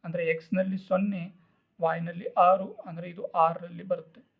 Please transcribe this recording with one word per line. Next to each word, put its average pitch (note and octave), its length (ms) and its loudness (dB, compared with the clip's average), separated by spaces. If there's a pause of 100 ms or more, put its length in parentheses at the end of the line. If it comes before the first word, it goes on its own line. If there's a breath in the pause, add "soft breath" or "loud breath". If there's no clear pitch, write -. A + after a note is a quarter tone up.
ಅಂದ್ರೆ E3+ 220 -4
ಎಕ್ಸ್‌ನಲ್ಲಿ F#3 520 0
ಸೊನ್ನೆ, F#3+ 560 -2 (460 soft breath)
ವಾಯ್‌ನಲ್ಲಿ E3+ 460 -2
ಆರು F#3+ 460 4
ಅಂದ್ರೆ F3 380 -12
ಇದು F3+ 140 -14
ಆರರಲ್ಲಿ E3+ 580 0
ಬರುತ್ತೆ. F3+ 380 -6 (200)